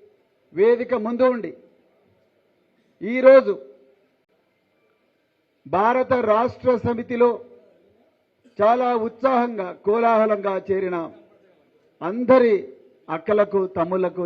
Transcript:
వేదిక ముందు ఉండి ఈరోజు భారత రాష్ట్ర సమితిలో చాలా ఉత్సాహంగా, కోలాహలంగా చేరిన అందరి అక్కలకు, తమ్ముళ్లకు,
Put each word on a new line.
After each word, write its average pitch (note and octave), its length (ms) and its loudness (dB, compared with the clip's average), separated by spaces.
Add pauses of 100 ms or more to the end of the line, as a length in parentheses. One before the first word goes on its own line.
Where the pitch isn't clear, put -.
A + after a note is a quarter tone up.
(600)
వేదిక A#3+ 340 2 (140)
ముందు A#3+ 260 0
ఉండి G#3 180 -10 (1500)
ఈరోజు B3 520 4 (2000)
భారత A#3 480 0 (180)
రాష్ట్ర A#3+ 380 0 (160)
సమితిలో A#3+ 440 0 (1300)
చాలా B3 300 2 (180)
ఉత్సాహంగా, A#3+ 600 -2 (180)
కోలాహలంగా G#3+ 680 0 (160)
చేరిన F#3+ 280 -2 (1120)
అందరి A#3+ 460 4 (600)
అక్కలకు, G3+ 440 -2 (180)
తమ్ముళ్లకు, F3+ 480 -4